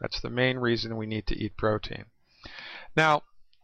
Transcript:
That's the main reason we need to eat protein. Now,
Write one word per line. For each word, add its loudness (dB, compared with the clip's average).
That's -6
the -6
main 2
reason 2
we -4
need -4
to 0
eat -4
protein. 0
Now, 6